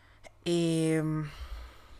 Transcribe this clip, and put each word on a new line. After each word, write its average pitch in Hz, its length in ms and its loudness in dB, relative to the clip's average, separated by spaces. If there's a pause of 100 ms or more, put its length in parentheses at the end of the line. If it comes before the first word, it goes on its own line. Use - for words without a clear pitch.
(420)
E, 160 600 2 (960)